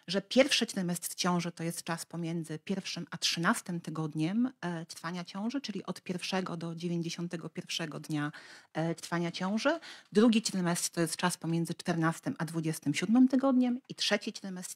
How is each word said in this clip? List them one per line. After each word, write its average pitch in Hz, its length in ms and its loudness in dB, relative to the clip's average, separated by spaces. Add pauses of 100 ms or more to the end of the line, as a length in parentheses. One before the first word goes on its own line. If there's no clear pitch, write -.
że 190 140 0
pierwszy 254 440 4
trymestr 175 500 -4
ciąży 175 360 0
to 165 120 -10
jest 170 200 -4
czas 165 220 -6
pomiędzy 165 540 -6
pierwszym - 520 -6
a - 60 -8
trzynastym 170 640 0
tygodniem, 160 680 0 (100)
e, 170 240 -4
trwania 175 380 -8
ciąży, 226 380 -4
czyli 196 240 -6
od - 160 -8
pierwszego 180 560 -4
do 165 180 -6
dziewięćdziesiątego 170 760 -4
pierwszego 160 500 -6
dnia, 151 320 -2 (420)
e, 165 220 0
trwania 170 360 -2
ciąży. 220 480 0 (320)
Drugi 220 300 8
trymestr 175 480 0
to - 120 0
jest 165 160 2
czas 180 200 2
pomiędzy 165 360 0
czternastym 165 640 0
a 165 80 -2
dwudziestym 160 480 -2
siódmym 226 340 6
tygodniem 254 520 4 (100)
i 170 60 -12
trzeci 208 380 0
trymestr 185 420 -10